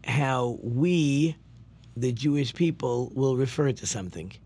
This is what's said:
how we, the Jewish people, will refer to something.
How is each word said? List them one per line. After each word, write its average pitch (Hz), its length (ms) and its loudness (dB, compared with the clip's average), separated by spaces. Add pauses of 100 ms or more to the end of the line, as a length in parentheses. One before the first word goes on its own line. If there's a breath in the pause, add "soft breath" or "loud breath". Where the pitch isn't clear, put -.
how 127 580 0
we, 151 760 2 (600)
the 123 160 0
Jewish 139 420 0
people, 131 600 0
will 131 220 2
refer 135 360 2
to - 140 -10
something. 92 460 -8 (140)